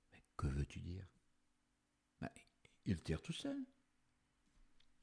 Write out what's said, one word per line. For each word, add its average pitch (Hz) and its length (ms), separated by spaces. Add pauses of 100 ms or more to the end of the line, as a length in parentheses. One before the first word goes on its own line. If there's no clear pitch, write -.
(120)
Mais - 120 (140)
que - 80
veux-tu 71 340
dire ? » « 90 260 (1160)
Mais - 100 (540)
il 92 160
tire 78 180
tout - 140
seul. » 277 280 (1400)